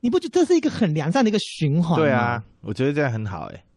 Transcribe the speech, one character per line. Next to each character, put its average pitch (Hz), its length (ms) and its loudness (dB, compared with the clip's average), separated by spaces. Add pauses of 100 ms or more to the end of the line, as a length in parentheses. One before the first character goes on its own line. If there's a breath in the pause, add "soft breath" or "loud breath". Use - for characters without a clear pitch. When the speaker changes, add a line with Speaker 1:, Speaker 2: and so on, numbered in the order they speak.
Speaker 1:
你 240 100 0
不 359 80 0
觉 330 80 -6
得 233 60 -10
这 349 120 4
是 359 100 2
一 330 40 2
个 302 100 -2
很 180 240 0
良 151 180 0
善 262 140 4
的 214 40 2
一 208 40 0
个 208 60 0
循 156 420 0
环 165 180 2
吗？ 156 60 4
Speaker 2:
对 139 60 4
啊， 120 320 0 (180)
我 104 100 -10
觉 127 140 -2
得 143 80 0
这 147 80 0
样 135 100 0
很 110 140 -4
好 87 220 -8
欸。 - 160 -18 (140)